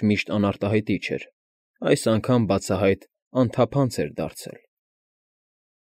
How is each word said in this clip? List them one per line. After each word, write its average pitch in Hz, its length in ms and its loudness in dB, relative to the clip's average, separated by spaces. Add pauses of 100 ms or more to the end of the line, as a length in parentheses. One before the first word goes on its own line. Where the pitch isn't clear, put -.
միշտ 104 320 0
անարտահայտիչ 101 720 0 (160)
էր, - 80 -20 (540)
այս 147 200 2 (140)
անգամ 113 340 2
բացահայտ 98 580 0 (260)
անթափանց 127 680 0
էր 73 160 -6
դարձել։ - 400 -10 (1300)